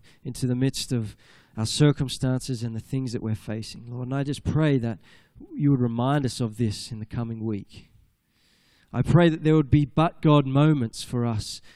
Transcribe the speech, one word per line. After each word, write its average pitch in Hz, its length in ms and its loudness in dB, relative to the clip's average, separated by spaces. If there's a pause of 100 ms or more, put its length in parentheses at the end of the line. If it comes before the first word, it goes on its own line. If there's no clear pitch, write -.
(240)
into 131 220 -6
the 123 100 0
midst 131 360 -2
of 110 240 -4 (400)
our 110 80 -2
circumstances 127 1000 0
and 113 140 -6
the 107 40 -6
things 131 320 -6
that 120 100 -6
we're 110 120 -2
facing, 113 540 -10
Lord. 123 200 -10
And 135 60 -6
I 139 100 -2
just 143 200 -6
pray 151 340 2
that 113 200 -4 (560)
you 151 160 2
would 131 100 4
remind 123 460 0
us - 140 -6
of 110 180 -4
this 113 340 -4
in 110 60 -10
the 107 80 -10
coming 117 360 -8
week. - 460 -8 (1040)
I 117 100 -2
pray 170 280 6
that 160 120 -4
there 156 120 4
would 147 160 2
be 143 160 6
"but 156 340 0
God" 147 260 6
moments 139 560 2
for 120 220 -2
us 113 380 -4 (120)